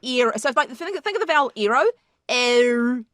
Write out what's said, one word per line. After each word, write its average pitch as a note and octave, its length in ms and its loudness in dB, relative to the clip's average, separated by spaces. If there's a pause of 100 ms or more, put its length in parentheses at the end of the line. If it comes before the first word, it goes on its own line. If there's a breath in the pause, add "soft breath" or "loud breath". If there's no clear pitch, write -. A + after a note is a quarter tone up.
ear. B3 340 0
So G#3+ 120 -4
it's C4 80 -2
like, D4 140 0
think, E4+ 320 -10
think G4 140 -6
of G4+ 40 -2
the G4+ 60 -4
vowel D4+ 300 2
eero. A3 280 2 (460)
Ow. A#3+ 840 2